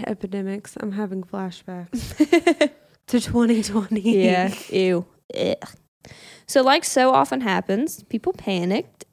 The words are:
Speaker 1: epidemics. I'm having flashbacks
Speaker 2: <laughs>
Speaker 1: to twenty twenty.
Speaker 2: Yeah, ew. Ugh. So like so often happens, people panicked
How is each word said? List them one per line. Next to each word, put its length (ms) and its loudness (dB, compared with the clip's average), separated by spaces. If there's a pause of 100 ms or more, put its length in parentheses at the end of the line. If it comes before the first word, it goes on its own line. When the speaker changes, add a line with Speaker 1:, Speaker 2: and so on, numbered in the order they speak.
Speaker 1:
epidemics. 760 -8
I'm 120 -6
having 300 -6
flashbacks 1500 -2 (200)
Speaker 2:
<laughs> 160 -20
Speaker 1:
to 140 0
twenty 420 2
twenty. 640 0
Speaker 2:
Yeah, 280 2 (180)
ew. 360 0 (280)
Ugh. 220 -2 (880)
So 160 2
like 220 4
so 280 4
often 280 2
happens, 640 -2
people 300 -4
panicked 800 -4